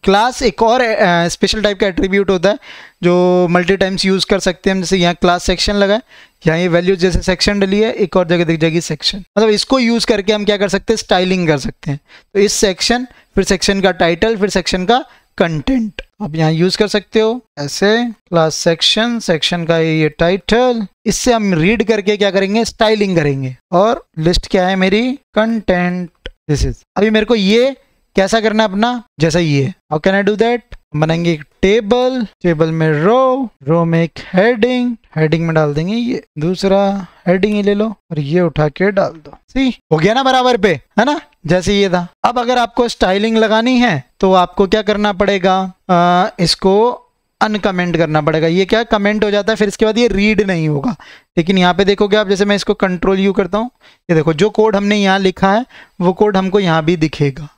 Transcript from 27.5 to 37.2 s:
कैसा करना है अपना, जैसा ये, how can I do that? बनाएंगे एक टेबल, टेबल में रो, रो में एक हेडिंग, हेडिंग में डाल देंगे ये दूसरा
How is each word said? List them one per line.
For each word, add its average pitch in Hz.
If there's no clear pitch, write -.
कैसा 196
करना 220
है 220
अपना, 226
जैसा 160
ये, 147
how 156
can 190
I 202
do 214
that? 233
बनाएंगे 165
एक 151
टेबल, 240
टेबल 160
में 160
रो, 254
रो 165
में 165
एक -
हेडिंग, 247
हेडिंग 160
में 165
डाल 151
देंगे 170
ये 240
दूसरा 190